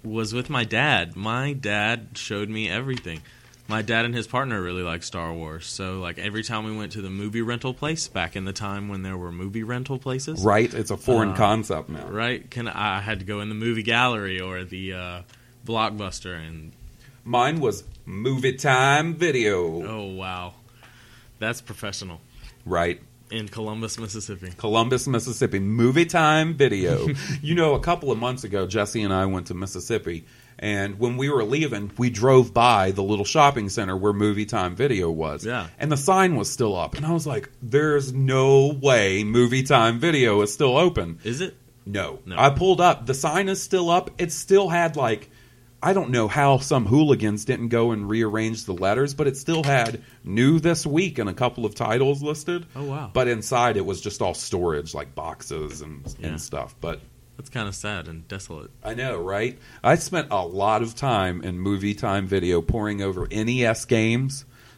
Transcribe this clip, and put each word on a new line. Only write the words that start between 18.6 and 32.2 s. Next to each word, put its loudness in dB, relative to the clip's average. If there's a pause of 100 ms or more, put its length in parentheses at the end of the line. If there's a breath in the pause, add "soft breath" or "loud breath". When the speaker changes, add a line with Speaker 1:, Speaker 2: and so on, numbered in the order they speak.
Speaker 2:
Video. 0
Speaker 1:
Oh, -8
wow. -8 (840 soft breath)
That's -4
professional. -12 (440 soft breath)
Speaker 2:
Right. 0 (280)
Speaker 1:
In -8
Columbus, -8
Mississippi. -10
Speaker 2:
Columbus, 2
Mississippi. 0
Movie 4
Time 2
Video. 2 (180)
Speaker 1:
<laughs> -6
Speaker 2:
You 0
know, 4
a 0
couple 0
of 0
months -4
ago, -2
Jesse -2
and 0
I 2
went -2
to -8
Mississippi, -6 (340 soft breath)
and -4
when 0
we 0
were 2
leaving, -2
we 2
drove 6